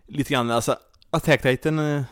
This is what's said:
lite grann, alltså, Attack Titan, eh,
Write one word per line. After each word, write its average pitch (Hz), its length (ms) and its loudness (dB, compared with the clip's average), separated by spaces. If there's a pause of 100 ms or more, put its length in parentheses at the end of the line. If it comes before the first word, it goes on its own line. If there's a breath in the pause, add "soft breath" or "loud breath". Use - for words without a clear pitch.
lite 143 240 -4
grann, 120 180 0
alltså, 117 260 0 (340)
Attack 156 320 2
Titan, 147 360 0
eh, 147 340 -2